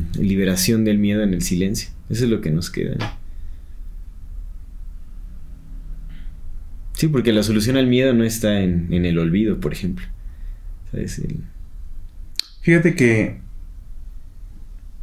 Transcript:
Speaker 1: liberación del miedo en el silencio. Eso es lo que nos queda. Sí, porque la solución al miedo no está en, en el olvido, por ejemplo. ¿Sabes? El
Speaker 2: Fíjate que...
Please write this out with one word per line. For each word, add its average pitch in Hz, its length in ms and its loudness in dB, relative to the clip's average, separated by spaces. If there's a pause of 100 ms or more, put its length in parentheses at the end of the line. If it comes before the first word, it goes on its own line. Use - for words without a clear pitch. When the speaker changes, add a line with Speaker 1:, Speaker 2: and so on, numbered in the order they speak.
(200)
Speaker 1:
liberación 98 640 4
del 107 140 4
miedo 104 240 4
en 95 140 2
el 87 80 0
silencio. 95 460 0 (200)
Eso 113 140 0
es 120 80 4
lo 107 100 2
que - 80 0
nos 78 220 0
queda. - 240 -2 (4000)
Sí, - 140 2
porque 117 260 4
la 107 100 6
solución 107 340 4
al 131 100 6
miedo 127 260 6
no 117 100 6
está 107 380 2
en, 87 300 2
en 87 140 4
el 85 120 4
olvido, 92 420 4
por - 140 0
ejemplo. - 320 -4 (880)
¿Sabes? - 280 -4
El - 180 -4 (1200)
Speaker 2:
Fíjate 170 340 6
que... 113 440 4 (1600)